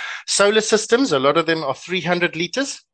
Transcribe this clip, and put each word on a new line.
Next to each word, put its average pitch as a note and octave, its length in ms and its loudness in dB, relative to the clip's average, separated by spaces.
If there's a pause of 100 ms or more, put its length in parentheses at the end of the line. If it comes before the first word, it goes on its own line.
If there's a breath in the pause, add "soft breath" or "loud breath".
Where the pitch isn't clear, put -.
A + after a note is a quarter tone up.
(260 loud breath)
solar G#3 340 2
systems, A3 520 2
a C#3 60 2
lot C#3+ 200 4
of E3 80 2
them D#3+ 180 0
are C3+ 100 -2
three F3 280 -6
hundred F3 340 0
liters. F3 580 -4